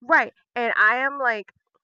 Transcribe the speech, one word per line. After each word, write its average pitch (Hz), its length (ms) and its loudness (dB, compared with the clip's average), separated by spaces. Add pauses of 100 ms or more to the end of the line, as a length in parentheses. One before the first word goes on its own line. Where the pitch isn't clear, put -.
Right. 254 320 0 (220)
And 233 220 -2
I 214 200 4
am 277 220 -2
like, 226 320 -4 (320)